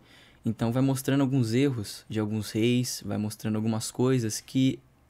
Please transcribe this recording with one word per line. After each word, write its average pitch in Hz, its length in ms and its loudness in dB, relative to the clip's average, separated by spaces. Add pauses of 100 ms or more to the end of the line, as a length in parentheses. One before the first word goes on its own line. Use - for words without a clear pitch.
(440)
Então 117 260 0
vai 127 120 2
mostrando 135 400 2
alguns 127 320 2
erros 127 540 -2
de 107 120 -2
alguns 107 320 -2
reis, 120 520 0
vai 101 140 -4
mostrando 107 380 -4
algumas 110 340 -2
coisas 123 500 0
que 131 380 0 (320)